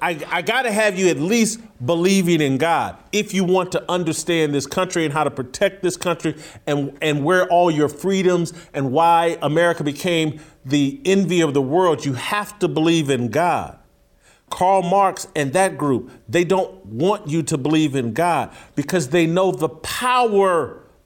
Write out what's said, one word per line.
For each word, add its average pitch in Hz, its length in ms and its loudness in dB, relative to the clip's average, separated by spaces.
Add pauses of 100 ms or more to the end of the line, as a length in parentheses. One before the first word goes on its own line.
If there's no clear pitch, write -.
I, 160 260 -2
I 175 140 -2
gotta 240 280 0
have 208 280 0
you 190 100 4
at 160 100 2
least 220 420 0 (240)
believing 170 560 2
in 135 180 2
God 139 380 0 (140)
if 208 220 -4
you 185 100 0
want 180 300 0
to 175 180 -4
understand 160 640 -2
this 139 120 -2
country 180 380 -2
and 143 100 -4
how 156 100 0
to 139 60 -2
protect 190 520 -4
this 175 140 -2
country 165 400 -4 (300)
and, 143 340 -2
and 147 240 0
where 180 240 2
all 175 220 4
your 147 180 0
freedoms 180 640 0 (220)
and 139 180 -2
why 170 480 4
America 165 420 2
became 156 580 -2 (240)
the 139 400 0
envy 180 360 2
of 151 140 2
the 139 80 2
world. 156 420 0
You 139 100 -2
have 202 440 -6
to 175 100 0
believe 156 400 0
in 123 200 0
God. 143 500 -2 (720)
Karl 185 320 2
Marx 190 520 0
and 139 200 -2
that 180 240 0
group, 135 320 -2 (180)
they 170 160 2
don't 185 400 -2
want 165 420 -2
you 156 180 -2
to 160 120 -2
believe 147 380 0
in 117 180 -2
God 151 420 0 (200)
because 151 340 -2
they 165 180 2
know 185 260 2
the 156 180 -2
power 202 1120 0 (240)